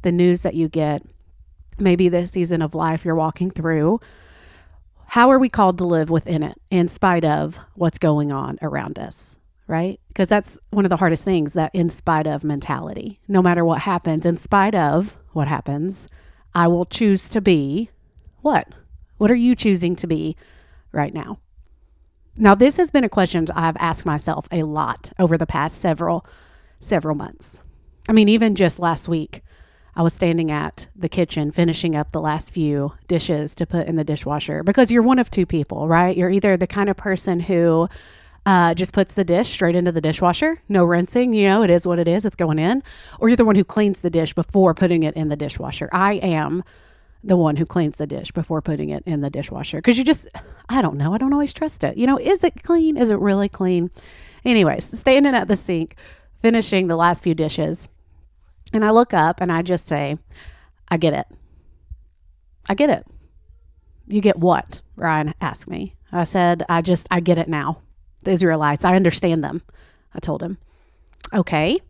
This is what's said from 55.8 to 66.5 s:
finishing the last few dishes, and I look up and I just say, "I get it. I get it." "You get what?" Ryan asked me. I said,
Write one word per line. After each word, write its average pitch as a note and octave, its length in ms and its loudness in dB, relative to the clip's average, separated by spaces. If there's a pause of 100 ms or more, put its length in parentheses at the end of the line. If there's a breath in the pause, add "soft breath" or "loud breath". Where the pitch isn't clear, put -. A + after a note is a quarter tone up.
finishing A3 460 2
the E3 100 0
last E3+ 260 2
few E3+ 100 0
dishes, D#3 540 -4 (840)
and A3 100 2
I G#3+ 60 4
look A#3 240 4
up E3+ 260 2
and F3+ 140 0
I E3 80 0
just F3 260 -4
say, C#3+ 300 -4 (760 soft breath)
"I E3+ 60 0
get D#3+ 160 2
it. C#3 140 -4 (1400)
I G3 60 -2
get C#4+ 160 2
it." - 160 -2 (1000)
"You G#3 140 -2
get G3+ 180 2
what?" - 440 0 (160)
Ryan D#3 420 -2
asked - 300 -8
me. - 260 -10 (160)
I F3 140 -2
said, F3 420 0